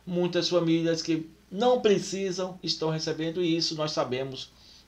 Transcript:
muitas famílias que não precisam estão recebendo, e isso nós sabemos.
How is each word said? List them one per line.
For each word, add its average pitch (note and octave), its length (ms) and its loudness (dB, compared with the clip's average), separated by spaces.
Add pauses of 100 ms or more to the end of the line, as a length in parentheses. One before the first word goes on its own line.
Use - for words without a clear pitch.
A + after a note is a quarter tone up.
muitas F3 460 0
famílias E3 540 2
que D#3 260 -2 (220)
não A#3+ 280 4
precisam F#3+ 840 0
estão D#3+ 260 -2
recebendo, D#3+ 500 -2
e E3 160 2
isso E3 200 -2
nós D3+ 160 -2
sabemos. C3 580 -4 (380)